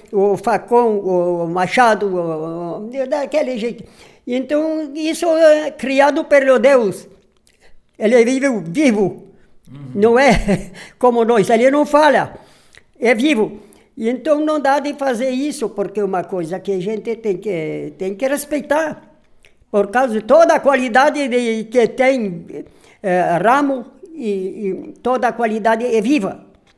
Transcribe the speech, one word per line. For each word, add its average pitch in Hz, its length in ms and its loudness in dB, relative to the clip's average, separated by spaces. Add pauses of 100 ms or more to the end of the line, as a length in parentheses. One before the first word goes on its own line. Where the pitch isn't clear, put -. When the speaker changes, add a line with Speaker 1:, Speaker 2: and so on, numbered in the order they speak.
(120)
Speaker 1:
o 202 260 2
facão, 226 640 0
o 175 480 -2
machado, 202 600 2
o, 170 760 -6
o, 254 220 -8
daquele 277 500 -4
jeito. 220 280 -8 (400)
Então, 294 680 -4
isso 320 300 -4
é 311 460 4
criado 277 540 2
pelo 269 340 4
Deus. 233 480 2 (880)
Ele 226 180 2
é 226 80 6
vivo, 254 420 0
vivo. 208 640 0 (440)
Speaker 2:
Uhum. 139 80 -20 (160)
Speaker 1:
Não 226 240 4
é 220 500 2 (140)
<laughs> - 160 -20
como 233 260 4
nós, 214 240 2
ele 240 220 4
não 294 140 2
fala, 294 500 2 (640)
é 240 160 2
vivo. 233 440 0 (360)
Então 247 480 -2
não 302 160 0
dá 277 200 2
de 277 160 -6
fazer 262 340 -2
isso, 254 400 -4
porque 202 300 -6
é 208 40 0
uma 190 200 -2
coisa 180 360 -6
que 196 120 -8
a 190 80 -2
gente 214 380 -6
tem 208 200 -4
que, 156 600 -8
tem 190 180 -6
que 262 120 -4
respeitar. 294 760 -4 (640)
Por 202 220 0
causa 247 220 0
de 214 80 -2
toda 320 340 4
a 277 40 2
qualidade 269 680 2
de, 226 380 -2
que 226 240 2
tem, 226 560 -2 (580)
eh, 175 400 0
ramo 269 420 0 (280)
e, 269 140 -8
e 196 680 -6 (100)
toda 254 240 0
a 226 60 0
qualidade 226 520 -2
é 226 160 0
viva. 202 440 -2 (320)